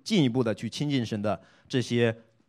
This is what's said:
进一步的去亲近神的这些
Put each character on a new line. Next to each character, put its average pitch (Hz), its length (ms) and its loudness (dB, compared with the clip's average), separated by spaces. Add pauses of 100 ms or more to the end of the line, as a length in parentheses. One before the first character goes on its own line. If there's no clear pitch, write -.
进 190 200 4
一 131 40 4
步 123 160 0
的 113 120 0
去 117 120 -8
亲 147 220 -4
近 127 160 0
神 104 160 -4
的 101 180 -2 (280)
这 131 120 -2
些 117 440 0 (260)